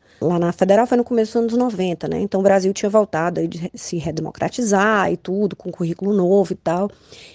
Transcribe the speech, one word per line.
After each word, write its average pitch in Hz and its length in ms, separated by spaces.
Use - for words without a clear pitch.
lá 170 180
na 170 140
Federal 196 340
foi 240 120
no 240 60
começo 220 280
dos - 40
anos 233 200
noventa, 185 500
né? 165 140
Então 196 200
o - 20
Brasil 196 320
tinha 208 160
voltado 175 500
aí 165 80
de 170 100
re-, 175 160
se - 220
redemocratizar 185 1120
e 175 60
tudo, 190 400
com - 140
currículo 175 420
novo 190 400
e - 40
tal. 185 340